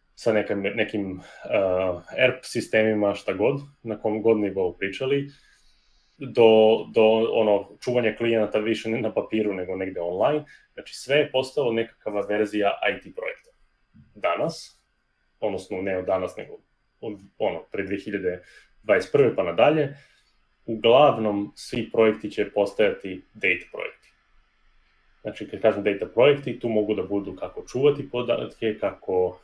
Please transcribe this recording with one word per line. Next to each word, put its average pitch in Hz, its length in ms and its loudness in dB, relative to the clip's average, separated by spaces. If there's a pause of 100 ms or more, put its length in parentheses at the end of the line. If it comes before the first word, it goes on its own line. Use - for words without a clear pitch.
(160)
sa - 180 0
neka-, 101 420 -2
nekim, 101 440 -4
e, - 0 - (1000)
erp 123 260 2
sistemima, 107 720 0
šta - 180 -6
god, 123 280 0 (220)
na 110 160 -8
kom 110 220 -4
god 110 160 4
nivou 95 400 -2
pričali, 135 500 -4 (920)
do, 113 600 6 (160)
do, 113 100 6 (280)
ono, 107 500 2
čuvanja 117 340 0
klijenata 113 440 0
više 110 300 -4
ne 110 120 -2
na 107 120 -4
papiru, 107 400 -2
nego 92 220 -6
negde 92 260 -6
online. 110 440 -2 (280)
Znači, - 220 -18
sve 139 220 0
je 147 140 2
postalo 131 420 0
nekakva 110 480 -4
verzija 104 500 0 (180)
I 98 120 -6
T 95 140 -20
projekta. - 360 -12 (640)
Danas, - 680 -4 (580)
odnosno 98 420 -6
ne 95 160 -4
od 92 80 -4
danas, 92 320 -2
nego 98 160 -14 (480)
od, 107 180 -10 (180)
ono, - 340 -2
pre 98 120 -6
dve 95 140 -6
hiljade 92 460 -6 (400)
dvadeset 98 280 2
prve 135 240 4
pa 98 80 0
nadalje, 131 540 2 (680)
uglavnom 113 920 4
svi - 360 -8
projekti 110 400 2
će 101 180 -4
postajati 98 720 0 (120)
data 95 380 -2
projekti. - 420 -14 (1080)
Znači, 104 260 -10
kad 101 140 -12
kažem 101 220 2
data 98 220 -2
projekti, 135 540 2
tu 120 100 -4
mogu 107 240 0
da 95 100 -4
budu 95 320 -6
kako - 360 -12
čuvati 139 380 0
podatke, 117 720 -4
kako, 92 640 -2